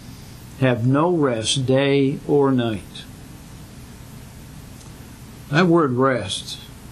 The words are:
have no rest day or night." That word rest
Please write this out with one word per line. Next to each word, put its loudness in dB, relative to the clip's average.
have 2
no 4
rest 2
day 4
or 4
night." -2
That 4
word 6
rest 0